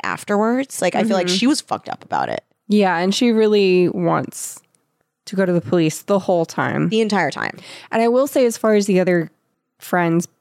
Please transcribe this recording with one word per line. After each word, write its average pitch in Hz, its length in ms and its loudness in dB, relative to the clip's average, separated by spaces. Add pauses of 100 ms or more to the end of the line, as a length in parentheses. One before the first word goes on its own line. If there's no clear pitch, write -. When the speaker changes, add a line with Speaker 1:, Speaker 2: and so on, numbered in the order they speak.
Speaker 1:
afterwards. 220 800 -2
Like, 180 120 0
I - 100 0
feel 220 120 0
like 175 100 -2
Speaker 2:
Mm-hmm. 180 100 0
Speaker 1:
she 190 100 0
was 302 140 2
fucked - 280 -8
up - 160 -12
about 67 240 -4
it. - 160 -8 (240)
Speaker 2:
Yeah, 202 300 2
and 185 160 0
she 240 180 2
really 202 560 4
wants - 720 -4 (680)
to - 100 -12
go 190 100 2
to 180 60 0
the 175 80 0
police 165 420 0
the 202 160 0
whole 180 260 0
time. 147 460 -4
Speaker 1:
The 220 100 0
entire 196 300 0
time. - 280 -8 (320)
Speaker 2:
And 226 120 0
I 233 60 2
will 254 180 2
say, 269 200 2
as 226 120 -2
far 220 160 2
as 202 120 2
the 185 140 4
other 175 300 0 (480)
friends 170 500 0 (120)